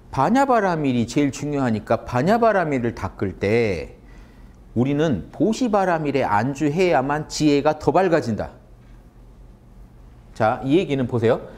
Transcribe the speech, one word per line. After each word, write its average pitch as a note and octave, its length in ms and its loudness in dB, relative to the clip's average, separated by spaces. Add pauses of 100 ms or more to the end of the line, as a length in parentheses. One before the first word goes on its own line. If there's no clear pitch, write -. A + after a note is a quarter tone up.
(120)
반야바라밀이 E3+ 960 2
제일 C#3 260 0
중요하니까 B2+ 720 -2
반야바라밀을 D#3 880 0
닦을 F#2+ 460 -6
때 G2+ 560 0 (800)
우리는 C3+ 580 0
보시바라밀에 F3+ 920 0
안주해야만 C#3+ 1040 0
지혜가 D3+ 500 2
더 - 120 2
밝아진다. C3+ 600 0 (1900)
자, A#2 240 0
이 C#3 160 2
얘기는 C#3+ 300 -2
보세요. A#2 320 0 (180)